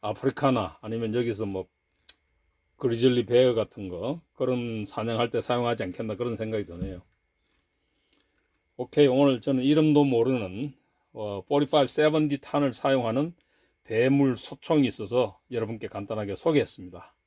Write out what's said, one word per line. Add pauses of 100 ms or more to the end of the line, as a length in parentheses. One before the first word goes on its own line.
아프리카나
아니면
여기서
뭐 (1080)
그리즐리
베어
같은
거, (140)
그런
사냥할
때
사용하지
않겠나,
그런
생각이
드네요. (1700)
오케이,
오늘
저는
이름도
모르는, (380)
어,
포티파이브
세븐티
탄을
사용하는 (480)
대물
소총이
있어서 (100)
여러분께
간단하게
소개했습니다. (120)